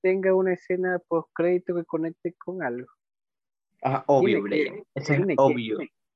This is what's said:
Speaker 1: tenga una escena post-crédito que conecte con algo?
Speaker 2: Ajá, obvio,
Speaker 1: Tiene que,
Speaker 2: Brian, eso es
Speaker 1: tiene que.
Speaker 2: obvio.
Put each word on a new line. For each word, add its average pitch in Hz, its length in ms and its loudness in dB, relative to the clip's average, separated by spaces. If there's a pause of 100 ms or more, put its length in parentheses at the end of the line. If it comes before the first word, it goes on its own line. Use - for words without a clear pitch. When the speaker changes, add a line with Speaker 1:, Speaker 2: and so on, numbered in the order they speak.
Speaker 1:
tenga 190 320 2
una 190 200 2
escena 185 520 -2
post-crédito 175 720 -2
que 170 80 -4
conecte 165 500 -6
con 180 280 -10
algo? 123 260 -6 (960)
Speaker 2:
Ajá, - 260 -2
obvio, 180 340 4
Speaker 1:
Tiene 101 80 -6
que, 151 200 0
Speaker 2:
Brian, - 140 -14 (100)
eso 147 180 -2
es 135 60 2
Speaker 1:
tiene 180 180 0
que. 135 60 4
Speaker 2:
obvio. 120 360 2 (380)